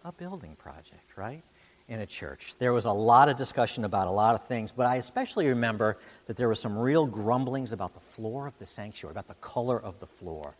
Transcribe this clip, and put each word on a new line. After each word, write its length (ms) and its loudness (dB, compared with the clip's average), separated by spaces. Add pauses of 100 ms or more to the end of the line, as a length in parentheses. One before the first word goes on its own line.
a 80 -12
building 440 -14
project, 600 -20
right, 260 -10 (460)
in 120 -8
a 60 -8
church. 540 -14
There 120 4
was 120 2
a 80 2
lot 360 8
of 80 2
discussion 480 -2
about 220 0
a 60 -2
lot 240 4
of 100 -8
things, 240 -4
but 160 0
I 100 2
especially 520 -2
remember 500 2 (280)
that 100 -8
there 100 2
were 80 4
some 240 -4
real 260 4
grumblings 680 -2
about 200 -6
the 80 -20
floor 460 -10
of 120 -14
the 80 -16
sanctuary, 460 -14
about 140 -10
the 80 -18
color 460 -4
of 180 -12
the 80 -16
floor. 540 -12